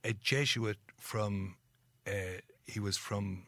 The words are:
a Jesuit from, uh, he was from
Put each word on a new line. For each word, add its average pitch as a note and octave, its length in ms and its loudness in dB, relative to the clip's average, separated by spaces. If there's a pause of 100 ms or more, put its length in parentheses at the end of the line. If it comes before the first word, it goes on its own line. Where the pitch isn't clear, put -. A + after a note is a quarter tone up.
a A2+ 80 2
Jesuit A#2 640 2 (180)
from, G2+ 600 -2 (500)
uh, F#2+ 360 -4 (240)
he - 120 -6
was G2+ 180 0
from G2 520 -4